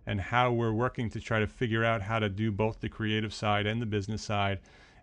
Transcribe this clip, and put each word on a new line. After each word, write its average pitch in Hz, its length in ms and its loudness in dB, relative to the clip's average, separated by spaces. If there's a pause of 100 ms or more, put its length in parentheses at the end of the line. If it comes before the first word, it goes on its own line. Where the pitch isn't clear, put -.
and 104 160 -2
how 123 300 2
we're 117 220 2
working 120 380 0
to 113 80 -8
try 110 200 0
to 107 80 2
figure 113 360 0
out 113 180 2
how 110 180 0
to 107 100 2
do 107 220 0
both 110 300 0
the 113 80 -4
creative 107 440 -2
side 104 320 2
and 113 160 0
the 120 40 -2
business 104 360 -2
side 98 380 0 (420)